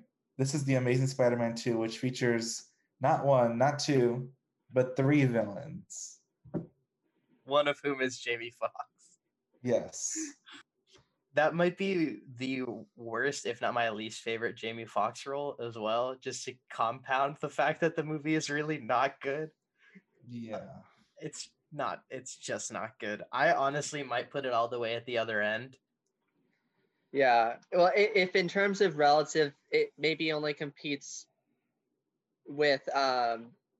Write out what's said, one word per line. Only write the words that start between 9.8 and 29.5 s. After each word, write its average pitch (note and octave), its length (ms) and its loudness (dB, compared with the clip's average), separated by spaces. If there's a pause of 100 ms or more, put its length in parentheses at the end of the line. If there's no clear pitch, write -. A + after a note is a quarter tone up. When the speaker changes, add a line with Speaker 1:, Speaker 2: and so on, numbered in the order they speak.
Speaker 2:
That D3 220 4
might F3 220 2
be F#3 420 0 (180)
the C3 260 -4 (340)
worst, A#2+ 480 -4
if A#2 160 -4
not A2+ 120 0
my A#2 160 2
least G#2+ 320 -8
favorite A2+ 360 -4
Jamie A2+ 280 -8
Foxx A2 400 -4
role C#3+ 300 -6 (100)
as A#2 120 -10
well, A#2 440 -2
just B2 240 -8
to B2 100 -10 (140)
compound C3+ 680 0
the D3+ 100 -6
fact D3+ 320 0
that E3 140 0
the D#3 80 -2
movie D#3 320 -2
is D#3 140 -2
really D3+ 300 -2
not B2+ 420 0
good. D3 280 -4 (800)
Speaker 1:
Yeah. G#2+ 380 -10 (520)
Speaker 2:
It's - 300 -12 (220)
not, B2+ 380 -6
it's B2+ 260 -12
just - 380 -8
not G#2 260 -8
good. G#2 320 -6
I D3 220 2
honestly C#3 500 -2
might B2 260 -4
put C3 160 -6
it B2+ 60 -2
all A#2 160 2
the A#2+ 120 -6
way A#2 160 -2
at A#2 100 -8
the A#2+ 140 -4
other A2+ 220 -2
end. A2+ 360 -4 (1400)
Speaker 3:
Yeah. A#2+ 420 4 (160)
Well, F3 240 6
i-, G#3 180 4
if F#3 220 2
in F3+ 140 2
terms G3 320 0
of E3+ 160 4
relative, D3 560 4 (180)